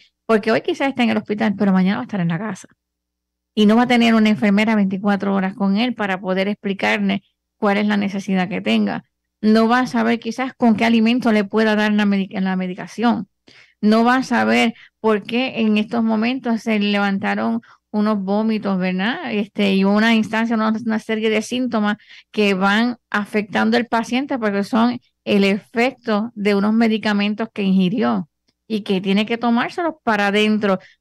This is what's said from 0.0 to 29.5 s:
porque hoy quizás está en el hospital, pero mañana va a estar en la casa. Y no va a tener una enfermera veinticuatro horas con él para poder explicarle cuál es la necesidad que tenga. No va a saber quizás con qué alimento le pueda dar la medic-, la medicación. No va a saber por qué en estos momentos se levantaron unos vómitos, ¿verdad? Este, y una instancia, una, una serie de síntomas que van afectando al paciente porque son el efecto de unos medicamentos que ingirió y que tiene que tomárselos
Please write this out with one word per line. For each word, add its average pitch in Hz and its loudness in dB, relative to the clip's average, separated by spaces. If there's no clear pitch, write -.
porque 220 2
hoy 240 2
quizás 294 -2
está 262 0
en 220 2
el 220 0
hospital, 208 -2
pero 196 2
mañana 185 2
va 277 -6
a - -10
estar 202 -6
en 170 0
la 170 -2
casa. 185 -10
Y 214 4
no 214 6
va 240 6
a 247 0
tener 233 4
una 214 4
enfermera 214 2
veinticuatro 196 0
horas 190 -2
con 196 0
él 247 -2
para 190 -4
poder 190 -2
explicarle 202 -2
cuál 202 2
es 208 0
la 208 0
necesidad 190 -2
que 185 -6
tenga. 208 -2
No 220 4
va 240 2
a 254 0
saber 233 0
quizás 247 -8
con 226 2
qué 226 0
alimento 233 2
le 214 2
pueda 214 0
dar 214 0
la 208 2
medic-, 196 -2
la 190 -2
medicación. 185 -4
No 220 4
va 247 4
a 262 0
saber 233 0
por 214 0
qué 240 -4
en 214 2
estos 226 -2
momentos 226 -2
se 220 -2
levantaron 202 -2
unos 208 0
vómitos, 208 -2
¿verdad? 202 -4
Este, 208 -2
y 196 2
una 214 4
instancia, 220 0
una, 220 0
una 220 -2
serie 220 -2
de 214 0
síntomas 233 -2
que 202 2
van 208 0
afectando 214 -2
al 240 0
paciente 240 -4
porque 202 -2
son 233 0
el 208 2
efecto 220 -2
de 208 0
unos 202 2
medicamentos 214 0
que 214 -8
ingirió 190 0
y 220 -4
que 196 -2
tiene 196 0
que 233 -4
tomárselos 254 -2